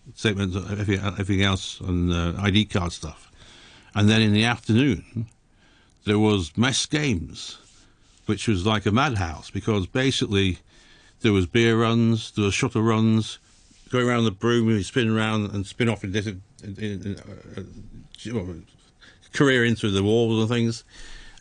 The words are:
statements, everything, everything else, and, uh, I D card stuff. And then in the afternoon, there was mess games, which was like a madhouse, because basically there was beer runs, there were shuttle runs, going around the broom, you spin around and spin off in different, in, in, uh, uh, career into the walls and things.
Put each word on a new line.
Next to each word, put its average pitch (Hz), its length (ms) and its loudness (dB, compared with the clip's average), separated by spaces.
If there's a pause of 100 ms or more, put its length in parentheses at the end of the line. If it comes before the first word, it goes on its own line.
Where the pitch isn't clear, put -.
(160)
statements, 98 400 -2
everything, 98 500 -2
everything 98 380 -2
else, - 380 -2
and, 87 300 0
uh, 85 280 0
I 101 100 2
D 104 160 4
card 87 280 -2
stuff. - 360 -14 (640)
And 104 160 4
then 110 140 6
in 104 100 4
the 107 120 4
afternoon, 117 800 0 (800)
there 104 120 2
was 104 400 2
mess 123 300 0
games, 110 680 -4 (680)
which 104 220 -4
was 95 180 0
like 107 220 0
a 101 40 2
madhouse, 101 600 -2
because 101 340 -2
basically 104 720 0 (640)
there 107 120 4
was 95 120 4
beer 117 340 4
runs, 113 520 2
there 104 140 0
were 98 60 2
shuttle 117 300 0
runs, 110 560 2 (540)
going 123 160 0
around 120 160 0
the 107 80 0
broom, 113 380 0
you 107 120 2
spin 113 280 -2
around 110 420 -2
and 101 160 -6
spin 117 220 -2
off 107 140 -4
in 98 100 -8
different, 98 280 -6 (220)
in, 104 160 -14
in, 101 380 -8
uh, - 440 -16 (800)
uh, 90 40 -6 (920)
career 131 320 4
into 113 260 0
the 98 100 0
walls 113 380 2
and 110 100 0
things. 117 340 -2 (580)